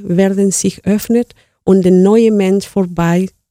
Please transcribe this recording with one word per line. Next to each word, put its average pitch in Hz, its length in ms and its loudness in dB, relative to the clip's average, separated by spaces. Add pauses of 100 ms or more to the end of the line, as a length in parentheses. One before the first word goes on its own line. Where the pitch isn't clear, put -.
werden 190 480 0
sich - 320 -6
öffnen 226 400 -2 (400)
und 190 180 2
der 180 100 2
neue 208 380 4
Mensch 196 360 -2
vorbei 175 600 -2 (220)